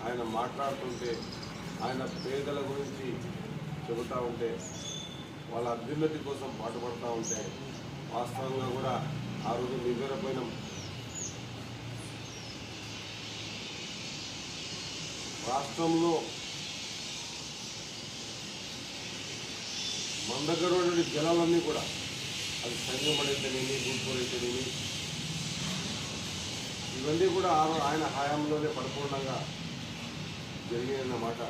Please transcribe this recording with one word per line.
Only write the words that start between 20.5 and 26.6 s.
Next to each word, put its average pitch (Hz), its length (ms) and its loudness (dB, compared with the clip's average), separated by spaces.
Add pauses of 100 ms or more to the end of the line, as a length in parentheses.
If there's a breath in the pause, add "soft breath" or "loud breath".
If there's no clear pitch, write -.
దగ్గర 170 280 6
ఉన్నటువంటి 170 380 6
జలాలన్నీ 170 500 8
కూడా, - 160 2 (840)
అది 120 100 0 (120)
సంగమం 143 400 4
అయితేనేమి, 135 480 2 (120)
గుంటూరు 123 340 2
అయితేనేమి, 123 440 0 (2250)